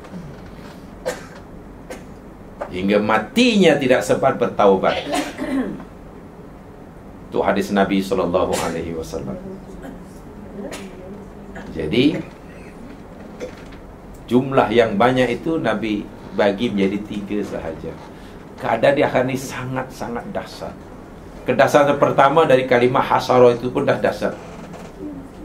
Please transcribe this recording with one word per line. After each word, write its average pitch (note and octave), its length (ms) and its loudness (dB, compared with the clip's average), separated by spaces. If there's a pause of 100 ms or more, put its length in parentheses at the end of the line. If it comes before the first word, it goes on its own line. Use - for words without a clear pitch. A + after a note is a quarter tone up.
(2750)
Hingga G2 320 2
matinya F3+ 720 6
tidak B2+ 240 4
sempat C3+ 400 2
bertaubat. G2 560 4 (2250)
Itu - 160 0
hadis G2 240 2
Nabi G2 320 2
sallallahu F2+ 640 0
alaihi E2 320 -4
wasallam. - 400 -8 (2500)
Jadi, B2+ 400 2 (2000)
jumlah B2+ 480 4
yang A2+ 240 6
banyak B2 400 4
itu D#3+ 240 -2
Nabi G#2+ 480 -2 (240)
bagi G2+ 400 2
menjadi G2 320 2
tiga G#2 400 -6
sahaja. D#2+ 480 -8 (640)
Keadaan B2 400 4
di D3 80 4
akhir B2+ 240 2
ni C3 80 -2
sangat-sangat B2+ 960 -6
dahsyat. - 400 -8 (720)
Kedasan C#3 560 6
pertama C#3 480 6
dari C3 160 6
kalimah B2 400 4
hasara B2 480 6
itu A#2+ 160 -2
pun C3+ 160 0
dah B2+ 160 2
dahsyat. G2+ 320 0 (1120)